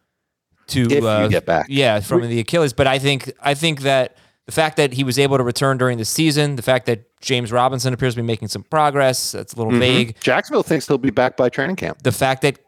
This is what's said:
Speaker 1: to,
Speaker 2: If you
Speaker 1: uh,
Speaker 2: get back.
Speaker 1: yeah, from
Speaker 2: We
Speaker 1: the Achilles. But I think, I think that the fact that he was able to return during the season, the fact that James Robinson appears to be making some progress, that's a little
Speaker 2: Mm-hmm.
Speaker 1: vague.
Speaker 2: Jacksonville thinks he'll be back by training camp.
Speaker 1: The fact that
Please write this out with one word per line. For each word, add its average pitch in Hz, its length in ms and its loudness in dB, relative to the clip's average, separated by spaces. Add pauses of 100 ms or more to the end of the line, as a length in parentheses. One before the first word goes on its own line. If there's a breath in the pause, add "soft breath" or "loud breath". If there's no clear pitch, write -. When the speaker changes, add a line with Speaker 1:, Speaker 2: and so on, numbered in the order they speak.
(680)
Speaker 1:
to, 135 140 0
Speaker 2:
If 117 100 2
you 139 160 2
Speaker 1:
uh, 107 220 2
Speaker 2:
get 90 160 2
back. 80 240 0
Speaker 1:
yeah, 123 320 2
from 120 200 0
Speaker 2:
We 117 60 -4
Speaker 1:
the 117 140 -2
Achilles. 147 320 0
But 135 140 2
I 135 120 2
think, 135 320 -2 (100)
I 143 120 0
think 143 280 -2
that 135 360 0 (280 soft breath)
the 123 60 -14
fact 156 260 0
that 143 160 2
he 135 120 -2
was 123 120 -2
able 139 200 2
to 127 60 2
return 135 340 0
during 123 200 0
the 110 60 -4
season, 147 540 0
the 113 40 -8
fact 127 260 0
that 113 180 -2 (160)
James 120 320 -2
Robinson 127 400 0
appears 120 220 -2
to 120 60 -6
be 117 60 -4
making 110 220 -4
some 98 140 -10
progress, 143 680 0
that's - 220 -12
a 117 40 -12
little 113 140 -2
Speaker 2:
Mm-hmm. 120 80 2
Speaker 1:
vague. 123 400 2
Speaker 2:
Jacksonville 190 440 0
thinks 147 260 -2
he'll 143 80 2
be 131 140 0
back 127 260 0
by 127 100 2
training 151 300 -2
camp. - 260 -8
Speaker 1:
The 127 80 2
fact 131 300 -2
that 143 260 0